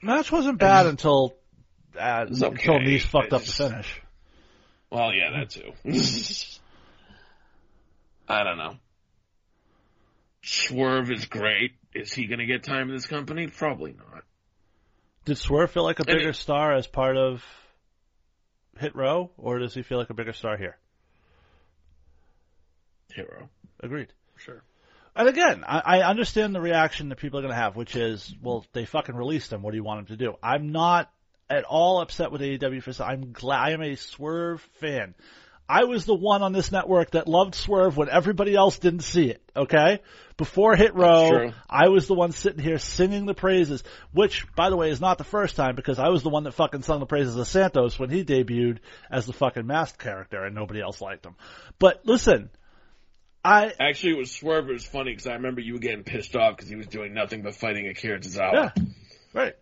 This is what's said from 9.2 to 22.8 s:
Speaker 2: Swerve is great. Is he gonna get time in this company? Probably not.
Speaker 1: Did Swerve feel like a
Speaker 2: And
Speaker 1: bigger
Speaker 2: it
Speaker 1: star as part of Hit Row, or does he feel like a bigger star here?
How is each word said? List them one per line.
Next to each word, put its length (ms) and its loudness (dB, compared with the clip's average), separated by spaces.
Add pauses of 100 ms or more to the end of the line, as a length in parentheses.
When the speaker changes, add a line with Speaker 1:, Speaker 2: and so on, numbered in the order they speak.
Speaker 2:
Swerve 720 -2
is 140 -6
great. 480 -2 (200)
Is 200 -10
he 140 -8
gonna 180 -6
get 180 -4
time 260 -6
in 60 -8
this 120 -10
company? 400 -8
Probably 460 -6
not. 300 -20 (1000)
Speaker 1:
Did 120 -2
Swerve 340 0
feel 120 -2
like 160 -2
a 80 -2
Speaker 2:
And 100 2
Speaker 1:
bigger 120 -2
Speaker 2:
it 60 -6
Speaker 1:
star 400 -2
as 120 -2
part 300 -2
of 260 -2 (1300)
Hit 180 -8
Row, 420 -2
or 220 -6
does 140 -8
he 80 -10
feel 160 -6
like 120 -6
a 40 -10
bigger 200 -10
star 240 -6
here? 200 -10 (2250)